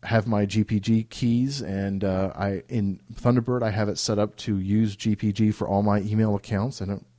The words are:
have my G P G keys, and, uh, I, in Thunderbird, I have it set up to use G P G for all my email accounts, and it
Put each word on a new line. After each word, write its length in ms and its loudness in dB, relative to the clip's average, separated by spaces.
have 240 0
my 180 2
G 200 2
P 160 0
G 240 2
keys, 580 0
and, 400 -4
uh, 320 0
I, 340 -4
in 320 -2
Thunderbird, 480 2
I 80 0
have 180 0
it 100 -4
set 200 0
up 200 0
to 200 -2
use 380 2
G 180 0
P 180 0
G 200 2
for 160 -4
all 160 2
my 160 2
email 340 0
accounts, 460 -4
and 100 -6
it 140 -8